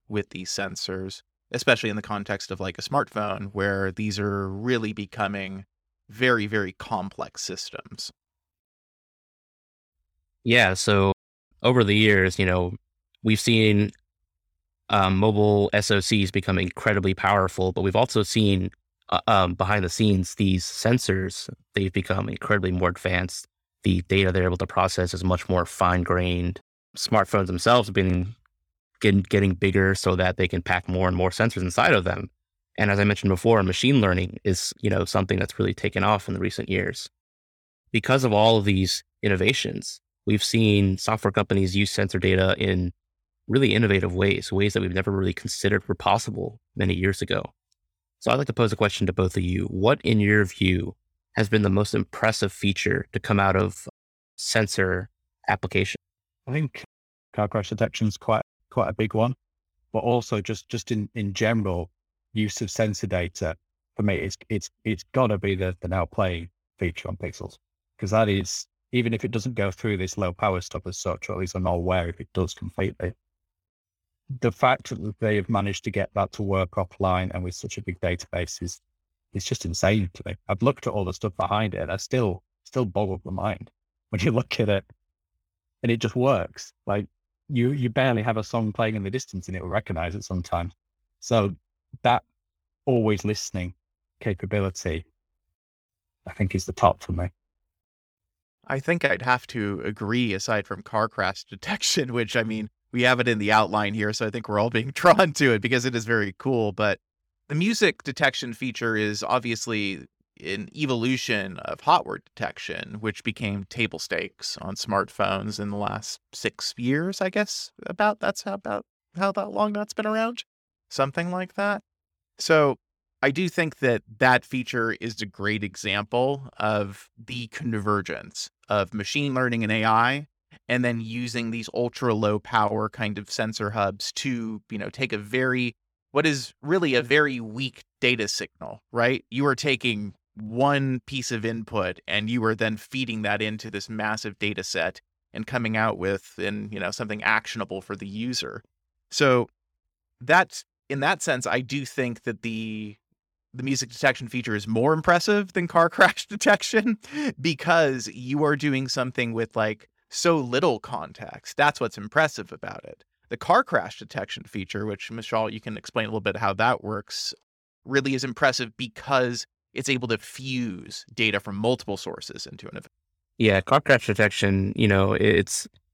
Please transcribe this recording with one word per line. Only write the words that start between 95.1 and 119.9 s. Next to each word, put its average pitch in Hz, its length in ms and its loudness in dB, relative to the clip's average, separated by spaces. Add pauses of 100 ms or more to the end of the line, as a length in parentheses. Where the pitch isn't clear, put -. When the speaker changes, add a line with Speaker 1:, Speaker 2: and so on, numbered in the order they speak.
Speaker 3:
I 87 60 -12
think, - 220 -2
is 92 120 -4
the 92 60 -8
top - 300 2
for 92 100 -6
me. 90 180 -2 (1400)
Speaker 1:
I 135 140 -2
think 170 260 0
I'd 92 160 0
have 123 260 0
to 104 340 -2
agree, 107 520 0
aside 104 320 -2
from 98 160 -10
car 110 260 0
crash 95 360 -4
detection, 131 680 -2
<laughs> - 20 -4
which, 117 220 -2
I 113 60 4
mean, 110 260 -4 (240)
we 120 100 0
have 123 180 8
it 120 80 6
in 110 100 4
the 104 140 2
outline 107 420 4
here, 104 180 0
so 113 140 -2
I 107 40 -2
think 117 180 -8
we're 104 100 0
all 117 120 2
being 120 200 0
<laughs> - 40 -14
drawn 175 400 6
to 135 180 6
it 104 100 4
because 123 220 2
it 127 100 -2
is 113 100 -2
very 107 340 0
cool. 117 340 0
But 101 280 0 (480)
the 143 60 -6
music 190 480 2
detection 131 500 -2
feature 117 440 -4
is 104 260 -2
obviously 107 840 -4 (340)
an 98 360 -8
evolution 120 840 -2
of - 200 -10
hot 165 260 2
word - 160 -8 (140)
detection, - 640 -8
which 107 240 -6
became 101 400 -6
table 107 340 -4
stakes - 600 -6
on 95 180 -10
smartphones 98 800 -2
in 104 120 -6
the 101 60 -6
last 104 440 -6 (120)
six - 440 -6
years, 147 440 -2
I 185 100 -2
guess, - 420 -4 (140)
about, 208 340 0
that's - 220 -4
how, 196 120 -6
about - 300 -6 (320)
how 196 160 0
that 202 180 -6
long 208 220 0
that's 208 220 -6